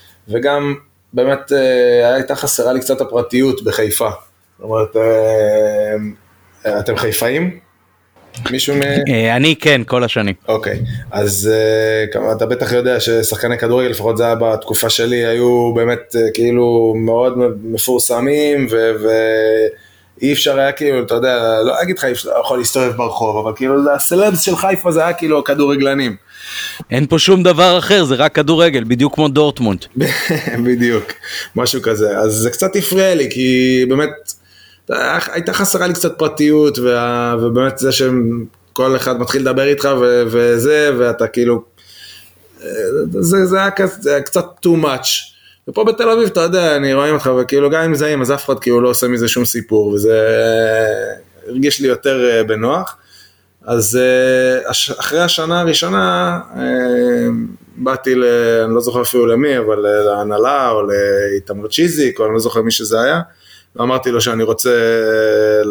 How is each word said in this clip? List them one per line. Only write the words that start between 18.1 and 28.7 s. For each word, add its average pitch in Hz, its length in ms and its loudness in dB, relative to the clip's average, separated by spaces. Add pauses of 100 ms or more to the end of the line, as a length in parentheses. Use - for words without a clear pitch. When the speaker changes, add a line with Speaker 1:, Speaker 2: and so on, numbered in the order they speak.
Speaker 1:
ו-, 113 220 2 (100)
ו-, 110 880 0 (320)
אי 139 120 0
אפשר 135 260 0
היה, 139 120 2
כאילו, 139 320 -2
אתה 117 120 -2
יודע, 117 480 0
לא 127 180 0
אגיד 180 160 -2
לך, 147 80 -4
אי 127 60 0
אפשר, - 180 -6 (120)
יכול 127 160 -2
להסתובב 123 400 -2
ברחוב, 110 500 -4
אבל, 107 80 -6
כאילו, 139 400 0
הסלבס 180 460 0
של 180 140 0
חיפה 180 360 -2
זה 160 120 2
היה, 170 100 0
כאילו, 156 300 0
כדורגלנים. 139 720 0 (760)
Speaker 2:
אין 131 140 0
פה 156 140 0
שום 185 240 4
דבר 180 340 4
אחר, 185 260 2
זה 131 120 0
רק 143 200 0
כדורגל, 156 480 2